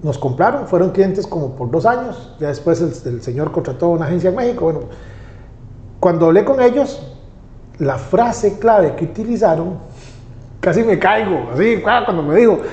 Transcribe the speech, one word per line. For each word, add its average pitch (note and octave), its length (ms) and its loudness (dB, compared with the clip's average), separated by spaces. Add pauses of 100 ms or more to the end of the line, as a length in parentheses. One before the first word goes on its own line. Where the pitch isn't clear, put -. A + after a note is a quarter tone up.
nos D3 160 -4
compraron, F#3 500 0
fueron F3+ 240 2
clientes F#3+ 360 0
como C#3+ 300 -6
por A#2+ 120 -6
dos D#3 160 0
años, B3 540 -2
ya D3+ 80 -4
después D#3 320 0
el, C#3 360 -4
el A2+ 60 -10
señor D3 300 -4
contrató E3 380 -2
una D#3+ 160 0
agencia F3 240 0
en F#3 80 0
México. A#3+ 280 -2
Bueno, D#3+ 140 0 (1200)
cuando E3+ 280 4
hablé F3+ 180 6
con C4+ 160 2
ellos, B3 400 2 (760)
la C#3 180 0
frase G#3 600 0
clave G#3+ 360 4
que - 100 -6
utilizaron, F#3 720 -2 (840)
casi A3+ 220 2
me G#3+ 140 2
caigo, F#3 560 0
así, G3 300 2
cua-, A3+ 220 0
cuando E3 180 -2
me D3 140 0
dijo, A3 220 6 (140)